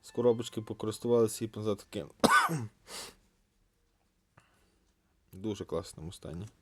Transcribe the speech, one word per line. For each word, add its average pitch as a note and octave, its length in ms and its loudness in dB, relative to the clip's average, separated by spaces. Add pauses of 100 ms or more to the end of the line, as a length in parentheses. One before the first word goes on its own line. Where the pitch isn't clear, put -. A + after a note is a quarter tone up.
з - 100 -20
коробочки, A#2 500 2
покористувалися A2+ 840 0
і A2 100 -8
назад G#2+ 340 -2
кинули. E2 240 -8 (360)
<coughs> C3 200 -4 (2500)
Дуже F#2+ 340 -4
класному E2 460 -6
стані. F2+ 360 -12 (140)